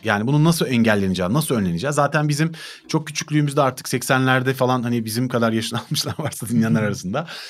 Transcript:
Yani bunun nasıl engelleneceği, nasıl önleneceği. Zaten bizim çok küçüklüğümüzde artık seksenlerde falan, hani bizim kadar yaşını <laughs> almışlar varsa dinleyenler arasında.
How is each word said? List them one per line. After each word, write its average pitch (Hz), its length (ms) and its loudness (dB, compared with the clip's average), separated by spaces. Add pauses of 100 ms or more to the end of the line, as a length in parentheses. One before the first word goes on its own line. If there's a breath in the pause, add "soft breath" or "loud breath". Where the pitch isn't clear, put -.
Yani 107 220 2
bunun 147 180 4
nasıl 165 220 4
engelleneceği, 101 680 2
nasıl 143 220 0
önleneceği. 98 380 0
Zaten 147 360 0
bizim 151 240 0 (360 loud breath)
çok 156 180 -2
küçüklüğümüzde 147 560 0
artık 127 260 -2
seksenlerde 131 680 0
falan, 127 280 0
hani 120 220 -2
bizim 117 240 -2
kadar 117 240 0
yaşını 113 280 -2
<laughs> - 60 -12
almışlar 147 320 -4
varsa 139 300 -8
dinleyenler 113 340 2
arasında. 104 440 -4 (240 loud breath)